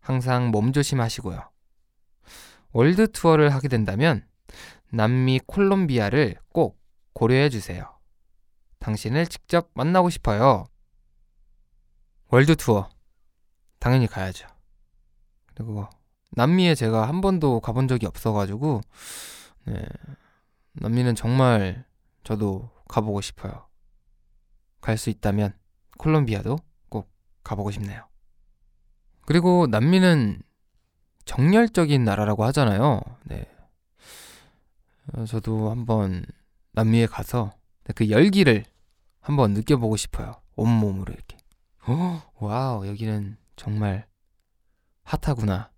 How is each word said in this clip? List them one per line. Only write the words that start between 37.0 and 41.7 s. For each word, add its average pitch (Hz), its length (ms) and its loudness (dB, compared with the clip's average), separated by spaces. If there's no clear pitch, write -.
가서 - 460 -6
그 107 160 0
열기를 143 540 4
한번 135 320 0
느껴보고 110 440 0
싶어요. - 440 -8
온몸으로 107 560 0
이렇게. - 240 -18